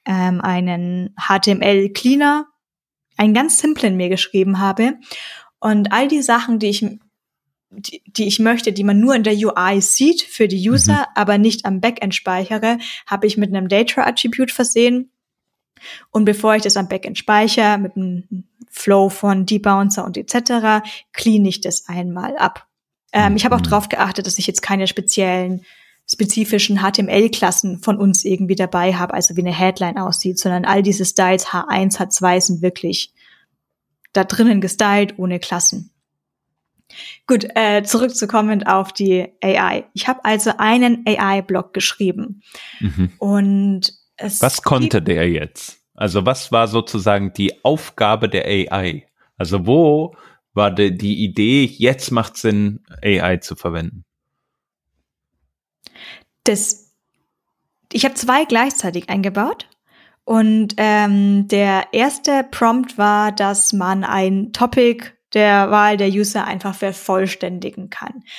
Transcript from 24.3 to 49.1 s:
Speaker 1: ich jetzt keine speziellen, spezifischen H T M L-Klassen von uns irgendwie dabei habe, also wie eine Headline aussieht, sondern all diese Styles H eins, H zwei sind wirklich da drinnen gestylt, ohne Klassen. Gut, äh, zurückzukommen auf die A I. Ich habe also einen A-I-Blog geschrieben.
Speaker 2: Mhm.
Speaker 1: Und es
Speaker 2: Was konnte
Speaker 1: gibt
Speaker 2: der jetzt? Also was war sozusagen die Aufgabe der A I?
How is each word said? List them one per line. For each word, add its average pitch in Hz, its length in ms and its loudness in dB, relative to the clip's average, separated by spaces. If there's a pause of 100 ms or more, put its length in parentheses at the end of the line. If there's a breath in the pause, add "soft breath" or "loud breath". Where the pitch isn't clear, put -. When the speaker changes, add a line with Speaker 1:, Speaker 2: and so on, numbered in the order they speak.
Speaker 1:
ich - 80 -4
jetzt - 140 -2
keine 190 260 -2
speziellen, 185 760 -2 (460 soft breath)
spezifischen 208 720 0
H 190 100 2
T 202 120 0
M 185 40 -2
L-Klassen 196 720 0
von 208 180 0
uns 196 280 4
irgendwie 190 300 0
dabei 185 400 0
habe, 175 180 -4
also 175 240 -2
wie 185 40 -2
eine 175 160 -2
Headline 185 400 0
aussieht, 185 420 -2
sondern 180 260 0
all 196 180 2
diese 196 220 0
Styles 185 480 0
H 185 160 -4
eins, 196 320 0
H 190 80 -6
zwei 185 320 2
sind 175 200 -2
wirklich - 520 -4 (1000 soft breath)
da 190 140 0
drinnen 220 340 2
gestylt, 202 580 0
ohne 180 220 -4
Klassen. - 520 -4 (1400 loud breath)
Gut, 233 280 0
äh, 208 280 2
zurückzukommen 214 800 0
auf 190 280 0
die 185 380 0 (120)
A 190 340 0
I. - 80 -6 (100)
Ich - 160 -6
habe 254 160 -4
also 214 320 0
einen 233 500 2
A-I-Blog 196 640 -2
geschrieben. - 680 -4 (400 loud breath)
Speaker 2:
Mhm. 92 360 0
Speaker 1:
Und 196 760 0 (240)
es 208 240 -6
Speaker 2:
Was - 220 0
konnte 123 340 2
Speaker 1:
gibt 80 100 0
Speaker 2:
der 87 220 2
jetzt? - 500 -6 (140)
Also 98 320 -2
was - 260 -2
war 113 160 4
sozusagen 101 640 0
die - 320 -4
Aufgabe 110 640 0
der 98 180 -2 (280)
A 95 100 -2
I? 82 220 -6 (320)